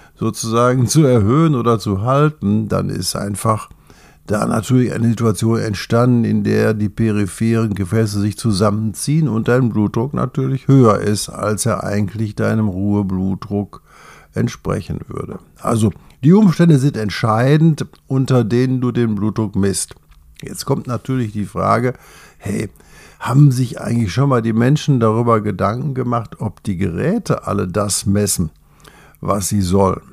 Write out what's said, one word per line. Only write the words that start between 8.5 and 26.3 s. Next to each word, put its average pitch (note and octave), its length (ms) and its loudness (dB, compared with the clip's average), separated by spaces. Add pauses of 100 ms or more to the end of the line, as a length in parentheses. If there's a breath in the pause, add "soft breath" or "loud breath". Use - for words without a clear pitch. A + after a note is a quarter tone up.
und A2 180 -2
dein B2 220 2
Blutdruck A2 460 0
natürlich C3 520 -4
höher A#2+ 320 6
ist, G#2 300 -2
als G#2 380 -4
er G#2+ 180 -2
eigentlich G#2 500 -4
deinem A2 320 0
Ruheblutdruck F#2+ 1160 -2 (520 loud breath)
entsprechen G2 720 -4
würde. - 320 -10 (220)
Also A2 320 0 (320 loud breath)
die D3+ 80 8
Umstände E3+ 480 6
sind C#3 160 0
entscheidend, B2 880 2 (220)
unter C3 340 2
denen B2 380 0
du B2 100 0
den A#2 240 0
Blutdruck G#2 400 -2
misst. G2 400 -2 (480)
Jetzt - 240 -12
kommt C3+ 220 -4
natürlich B2 420 -4
die G#2 160 -6
Frage, A2 480 -2 (440 loud breath)
hey, - 320 -6 (500 loud breath)
haben C#3 320 4
sich B2 280 -4
eigentlich A2+ 320 -2
schon C#3 180 0
mal A#2+ 120 2
die A2+ 100 -2
Menschen C3 460 2
darüber A2+ 440 2
Gedanken A2 520 -4
gemacht, A#2+ 460 -4